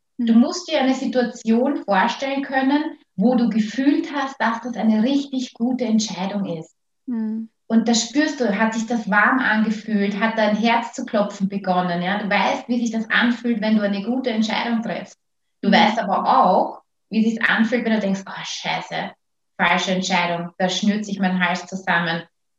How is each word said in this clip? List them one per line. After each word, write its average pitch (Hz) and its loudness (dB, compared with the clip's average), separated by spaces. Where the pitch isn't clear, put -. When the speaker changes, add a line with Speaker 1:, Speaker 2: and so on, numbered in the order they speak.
Speaker 1:
Du 226 4
Speaker 2:
Mhm. 226 8
Speaker 1:
musst 311 2
dir 311 0
eine 262 2
Situation 247 0
vorstellen 269 0
können, 277 0
wo 240 4
du 226 4
gefühlt 269 0
hast, 277 -4
dass 226 0
das 240 -8
eine 220 2
richtig 269 -2
gute 247 -2
Entscheidung 196 -2
ist. 165 -8
Speaker 2:
Mhm. 220 -6
Speaker 1:
Und 226 2
da 240 4
spürst 294 0
du, 208 0
hat 220 2
sich 226 -4
das 233 -2
warm 214 4
angefühlt, 214 0
hat 226 0
dein 214 2
Herz 233 0
zu 254 -8
klopfen 202 -2
begonnen, 180 -2
ja? 202 -2
Du 196 -4
weißt, 190 0
wie 240 0
sich 233 0
das 220 -4
anfühlt, 240 0
wenn 220 2
du 208 2
eine 196 0
gute 247 -2
Entscheidung 226 -2
triffst. - -8
Du 247 0
Speaker 2:
Mhm. 202 6
Speaker 1:
weißt 185 2
aber 202 2
auch, - 0
wie 220 2
sich's 226 -2
anfühlt, 226 0
wenn 220 0
du 202 0
denkst, 196 -2
„Oh, - -12
Scheiße, 165 -8
falsche 185 0
Entscheidung, 175 -2
da 180 0
schnürt 208 0
sich - -6
mein 185 0
Hals 180 -2
zusammen, 170 -2